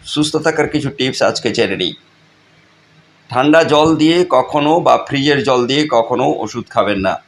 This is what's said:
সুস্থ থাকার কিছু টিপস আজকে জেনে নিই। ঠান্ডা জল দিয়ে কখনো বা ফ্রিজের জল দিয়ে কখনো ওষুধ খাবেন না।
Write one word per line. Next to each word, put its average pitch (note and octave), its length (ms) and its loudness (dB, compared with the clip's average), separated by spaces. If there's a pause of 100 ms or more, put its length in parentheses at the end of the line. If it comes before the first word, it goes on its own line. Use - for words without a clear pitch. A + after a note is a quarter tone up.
সুস্থ D3+ 300 -4
থাকার D#3 320 -2
কিছু C#3 220 -4
টিপস C3 320 -4
আজকে A2+ 280 -2
জেনে G2 260 -2
নিই। E2 180 -4 (1300)
ঠান্ডা D3 340 4
জল D3+ 340 4
দিয়ে E3 320 2
কখনো D3 520 0
বা B2 180 2 (100)
ফ্রিজের C#3 340 0
জল B2+ 240 0
দিয়ে C#3+ 240 0
কখনো B2+ 480 0
ওষুধ A2 320 -8
খাবেন G#2 280 -2
না। F#2+ 300 -4